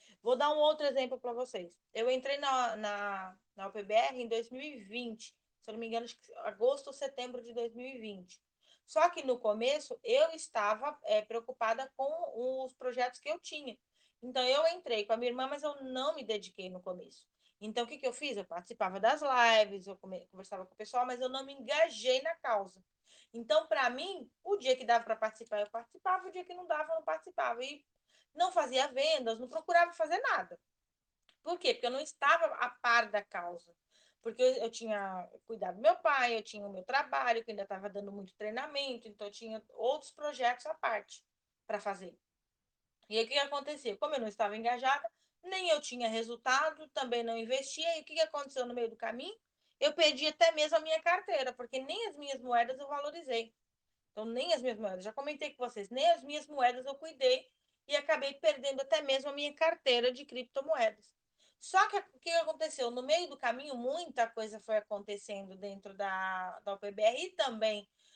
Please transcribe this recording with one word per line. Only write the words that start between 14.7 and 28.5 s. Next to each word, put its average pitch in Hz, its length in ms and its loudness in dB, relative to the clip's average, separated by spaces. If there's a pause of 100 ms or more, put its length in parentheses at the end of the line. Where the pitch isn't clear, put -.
com 226 80 0
a 226 40 4
minha 240 120 -2
irmã, 254 180 -2
mas 285 140 -6
eu 285 220 -6
não 262 320 -2
me 269 80 -10
dediquei 196 480 -6
no 180 100 -12
começo. 180 460 -12 (340)
Então, 220 220 -4
o 233 40 -4
que 262 120 -14
que 262 80 -4
eu 247 60 0
fiz? 277 220 -6
Eu 190 100 -6
participava 185 540 -6
das 269 220 4
lives, 220 640 4
eu 196 120 -12
come-, 185 340 -12
conversava 185 340 -12
com - 80 -20
o - 40 -18
pessoal, 247 280 0
mas 247 160 -6
eu 254 80 -2
não 269 160 -6
me 277 80 -14
engajei 262 680 2
na 330 140 -2
causa. 202 460 -2 (480)
Então, 302 360 2
pra 262 240 4
mim, 311 360 -8 (160)
o 392 140 2
dia 254 180 2
que 254 100 -4
dava 233 180 6
pra 226 120 -2
participar, 220 440 -4
eu 208 100 -2
participava, 370 580 -2
o - 40 -10
dia 359 120 -8
que 359 120 -14
não 359 100 -12
dava, 311 260 -2
eu 320 40 2
não 320 80 -2
participava. 269 600 -2
E 285 220 -12 (480)
não 349 180 2